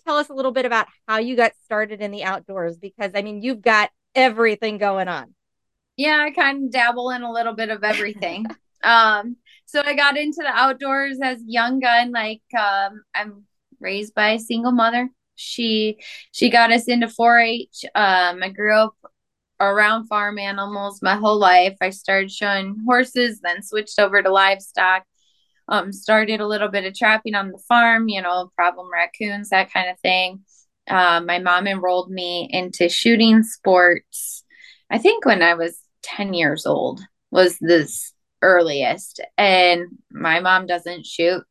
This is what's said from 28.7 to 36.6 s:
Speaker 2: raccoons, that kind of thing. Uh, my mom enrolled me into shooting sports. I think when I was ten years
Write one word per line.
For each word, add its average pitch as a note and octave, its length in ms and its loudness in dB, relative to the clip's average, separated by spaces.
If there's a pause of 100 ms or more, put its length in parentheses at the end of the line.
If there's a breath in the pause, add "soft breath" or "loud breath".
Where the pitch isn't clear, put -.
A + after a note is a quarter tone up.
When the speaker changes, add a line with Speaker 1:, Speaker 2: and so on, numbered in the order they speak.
Speaker 2:
raccoons, G3+ 580 -4
that F#3+ 220 2
kind F#3 200 -2
of F3+ 80 -14
thing. F#3 400 -2 (500 soft breath)
Uh, F3 320 4
my F3 160 -2
mom F3+ 300 0
enrolled F3+ 420 -2
me F3 420 -8
into F3+ 380 -2
shooting A3+ 540 4
sports. - 1000 0 (460 soft breath)
I - 80 -2
think A4 300 2
when G3 160 4
I E3+ 100 6
was E3+ 260 -4 (220)
ten G3 320 -8
years D#3 320 -2